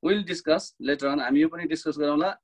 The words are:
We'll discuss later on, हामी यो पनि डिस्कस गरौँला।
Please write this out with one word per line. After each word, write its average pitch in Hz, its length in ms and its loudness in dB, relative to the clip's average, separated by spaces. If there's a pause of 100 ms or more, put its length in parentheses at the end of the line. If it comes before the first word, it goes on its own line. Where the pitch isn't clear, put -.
We'll 196 220 2
discuss 165 560 -2
later 139 280 0
on, 143 120 0
हामी 131 220 2
यो 160 60 4
पनि 170 200 -6
डिस्कस 156 300 -4
गरौँला। 151 460 0